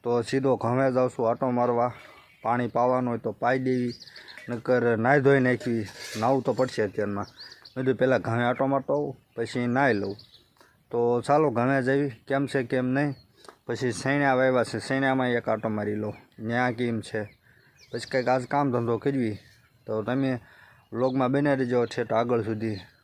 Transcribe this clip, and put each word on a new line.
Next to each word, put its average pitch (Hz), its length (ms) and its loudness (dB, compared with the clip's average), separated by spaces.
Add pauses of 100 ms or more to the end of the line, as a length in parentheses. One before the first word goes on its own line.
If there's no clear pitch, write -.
તો 120 80 -4 (120)
સીધો 131 340 2
ગામે 120 360 0
જ 123 60 0
આવશું 127 300 0
આંટો 123 220 0
મારવા. 123 420 2 (500)
પાણી 120 340 -2
પાવાનું 123 360 2
હોય 113 60 -4
તો 110 140 -4
પાઈ 127 260 0
દેવી, 127 360 -2 (540)
નકર 120 340 0 (140)
નાહી 127 280 4
ધોઈ 139 160 6
નાખવી. 120 440 0 (360)
નાહવું 127 220 2
તો 127 120 0
પડશે 127 280 -2
અત્યારમાં. 101 460 -4 (480)
મેં 131 80 -4
કીધું 127 160 0
પહેલાં 127 220 2
ગામે 117 220 0
આંટો 127 220 0
મારતો 139 280 -2
આવું, 143 200 -4 (200)
પછી 120 320 -4
નાહી 120 340 2
લઉં. 98 160 -6 (760)
તો 120 80 -4 (280)
ચાલો 151 240 4
ગામે 123 320 0
જવી, 139 300 0 (160)
કેમ 139 180 0
છે 135 180 -2
કેમ 127 220 -2 (100)
નહીં. 143 160 0 (540)
પછી 120 260 -2
સૈણા 139 420 2
વાવ્યા 127 300 4
છે, 113 160 -6
સૈણામાં 131 580 0
એક 117 100 -4
આંટો 110 200 -2
મારી 104 340 -4
લો, 104 80 -6 (280)
ન્યા 120 340 -2
કેમ 117 280 -2
છે. 110 200 -6 (680)
પછી - 200 -10
કંઈક 127 180 0
આજ 127 240 2
કામ 143 200 0
ધંધો 117 260 0
કરવી. 127 380 -2 (500)
તો 113 60 -6 (100)
તમે 131 280 -2 (640)
વ્લોગમાં 127 400 0
બન્યા 143 280 2
રહેજો 123 260 2
ઠેઠ 113 260 -4
આગળ 117 300 2
સુધી 107 360 -4 (260)